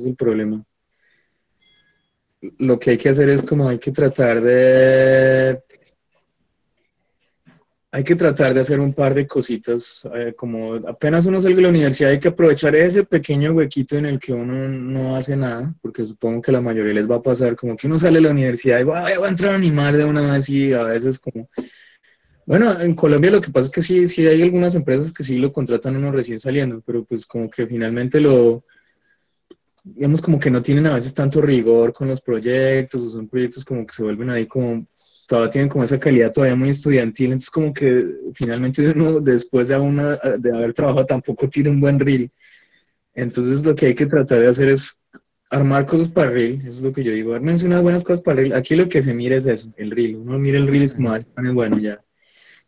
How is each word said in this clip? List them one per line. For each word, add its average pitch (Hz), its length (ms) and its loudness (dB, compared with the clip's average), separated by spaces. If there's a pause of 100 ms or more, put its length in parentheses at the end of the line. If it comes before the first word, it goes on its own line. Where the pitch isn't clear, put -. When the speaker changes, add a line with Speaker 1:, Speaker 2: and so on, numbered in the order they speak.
Speaker 1:
es 123 60 -10
el 127 100 -6
problema. 110 480 -4 (1900)
Lo 127 200 0
que 127 120 -2
hay 117 80 2
que 147 100 0
hacer 139 220 4
es 139 120 2
como 143 260 0
hay 120 100 -2
que - 120 -6
tratar 127 520 0
de... 131 1200 4 (2250)
Hay 135 140 -4
que 170 120 2
tratar 143 360 2
de 131 80 2
hacer 139 200 0
un 139 120 0
par 135 220 0
de 139 120 0
cositas, 120 880 -6
eh, 117 220 -8
como 113 380 -10
apenas 156 520 -2
uno 190 140 0
salga 185 160 2
de 185 60 6
la 180 60 6
universidad 143 420 2
hay 143 100 2
que 180 80 0
aprovechar 156 460 2
ese 180 300 4
pequeño 151 480 0
huequito 143 440 -2
en 147 100 -2
el 139 120 -4
que 131 140 -8
uno 127 360 -6
no 131 480 -6
hace 139 200 -4
nada, 131 440 -4
porque 113 240 -8
supongo 113 380 -6
que 135 100 0
la 127 80 2
mayoría 110 320 -2
les 107 180 0
va 120 60 2
a 117 60 -4
pasar 123 340 0
como 117 200 -8
que - 100 -8
uno 156 120 0
sale 160 180 4
de 160 60 6
la 156 100 6
universidad 127 480 0
y 127 40 0
va, 170 220 -2
"Ay, 190 100 0
voy 190 100 0
a 196 40 -4
entrar 190 220 0
a 196 40 0
animar 147 400 2
de 151 80 4
una 147 280 0
vez", 139 180 0
y 139 220 0
a 120 100 0
veces 117 380 -2
como... - 280 -12 (1000)
Bueno, 196 340 2
en 170 140 0
Colombia 151 360 4
lo 202 100 4
que 147 120 -6
pasa 135 160 0
es - 40 -12
que 170 100 -2
sí, 180 260 2
sí 165 180 0
hay 160 160 6
algunas 180 320 2
empresas 143 400 -2
que - 80 -12
sí 131 160 -4
lo 135 140 0
contratan 127 440 -4
uno 139 160 -4
recién 117 280 -4
saliendo, 131 440 -4
pero 117 200 -6
pues 113 220 -8
como 113 220 -8
que 120 180 -6
finalmente 120 540 -2
lo, 120 440 4 (1200)
digamos, 143 380 0
como 151 160 2
que 139 120 0
no 123 120 0
tienen 147 240 2
a 151 80 0
veces 123 200 -6
tanto 147 280 0
rigor 117 500 2
con 135 160 -6
los 127 120 -4
proyectos, 127 840 -2
o 113 60 -8
son 110 180 -12
proyectos 127 360 -6
como 117 220 -8
que - 80 -20
se 117 80 -10
vuelven 107 280 -4
ahí 113 160 -4
como, 117 400 -4 (420)
todavía 117 220 0
tienen 139 200 0
como 135 140 0
esa 131 160 0
calidad 120 320 4
todavía 135 240 2
muy 131 140 0
estudiantil, 131 560 0
entonces 127 240 -4
como 156 220 -2
que 127 340 2 (280)
finalmente 127 560 -2
uno 156 300 2
después 123 480 0
de, 135 100 0
una, 143 380 0 (220)
de 120 180 -2
haber 117 180 -2
trabajado 143 320 0
tampoco 139 420 -4
tiene 147 220 0
un 143 100 2
buen 139 200 2
reel. 135 300 0 (840)
Entonces 123 500 -4
lo 156 100 2
que 147 120 0
hay 127 80 2
que 147 120 0
tratar 135 340 2
de 120 80 6
hacer 135 220 2
es 139 280 -2 (520)
armar 139 360 0
cosas 165 220 0
para 156 220 0
reel, 123 320 -2
eso 123 160 -14
es - 40 -16
lo 135 100 -2
que 135 120 -6
yo 113 80 -2
digo, 110 220 -4
"Ármense 165 320 -2
unas 175 160 2
buenas 175 220 2
cosas 175 180 -2
para 147 160 0
reel". 131 160 0
Aquí 131 220 -2
lo 180 120 2
que 151 140 2
se 131 120 -2
mira 123 220 -2
es 131 100 -2
eso, 113 300 -2
el 107 140 -10
reel, 110 260 -2
uno 120 220 -8
mira 139 200 0
el 139 80 2
reel 139 160 2
y - 40 4
es 135 80 -6
como, 127 140 -2
Speaker 2:
Ujú. 110 60 -2
Speaker 1:
"Ah, 110 40 -4
este 113 180 -12
man 127 100 -6
es 127 80 -2
bueno", 107 240 0
ya. 104 240 -6 (640)